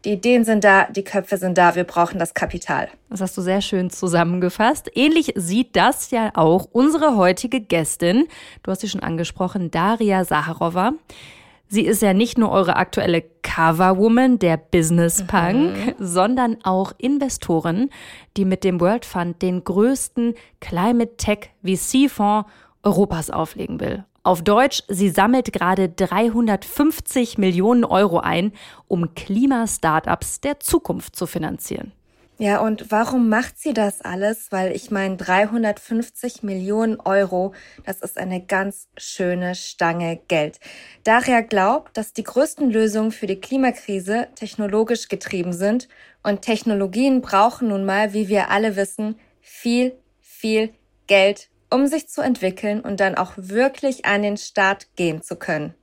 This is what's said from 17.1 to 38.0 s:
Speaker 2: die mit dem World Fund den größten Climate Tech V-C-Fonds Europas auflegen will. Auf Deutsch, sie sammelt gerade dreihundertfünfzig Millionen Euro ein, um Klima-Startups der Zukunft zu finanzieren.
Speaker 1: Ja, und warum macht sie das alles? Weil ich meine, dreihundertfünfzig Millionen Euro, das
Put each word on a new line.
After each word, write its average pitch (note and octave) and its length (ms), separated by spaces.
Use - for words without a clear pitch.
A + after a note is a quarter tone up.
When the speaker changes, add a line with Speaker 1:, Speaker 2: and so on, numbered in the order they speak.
Speaker 2:
die G3 80
mit F#3 180
dem F3+ 160
World G3+ 240
Fund F3 380
den F3+ 220
größten A#3 680
Climate A3+ 580
Tech G#3 320
V-C-Fonds G#3 840
Europas F#3+ 460
auflegen - 520
will. - 260
Auf F3 220
Deutsch, A#3+ 420
sie G3 220
sammelt A#3 420
gerade F#3+ 380
dreihundertfünfzig A3 1500
Millionen G3+ 480
Euro F#3 320
ein, F#3+ 340
um E3+ 280
Klima-Startups G#3 1300
der C#4+ 180
Zukunft - 560
zu F3+ 100
finanzieren. - 680
Speaker 1:
Ja, G#3 240
und A3 300
warum A#3 400
macht A3+ 280
sie D4+ 140
das G#3+ 300
alles? G3 500
Weil F#3+ 240
ich - 140
meine, F#3+ 260
dreihundertfünfzig G#3+ 1300
Millionen G#3 580
Euro, F#3+ 540
das - 160